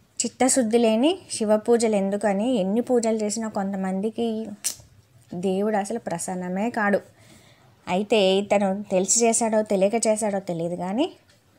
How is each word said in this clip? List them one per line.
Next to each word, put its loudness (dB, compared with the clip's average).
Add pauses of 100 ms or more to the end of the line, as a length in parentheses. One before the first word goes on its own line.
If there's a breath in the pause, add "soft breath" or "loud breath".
(260)
చిత్తశుద్ధి 2
లేని 4 (120)
శివ 2
పూజలు 2
ఎందుకని, 0
ఎన్ని 0
పూజలు 0
చేసినా -4
కొంతమందికి -4 (840)
దేవుడు -2
అసలు -4
ప్రసన్నమే -6
కాడు. 0 (880 soft breath)
అయితే 0 (140)
ఇతను 0
తెలిసి 0
చేశాడో 2
తెలియక 2
చేశాడో 0
తెలియదు -4
కానీ, -2 (460)